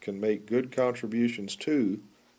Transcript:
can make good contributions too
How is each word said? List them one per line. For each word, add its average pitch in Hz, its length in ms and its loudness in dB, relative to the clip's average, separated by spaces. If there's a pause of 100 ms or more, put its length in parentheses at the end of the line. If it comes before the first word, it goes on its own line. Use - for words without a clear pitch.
can 98 180 -6
make 104 280 0
good 127 260 0
contributions 117 840 0
too 110 440 0 (380)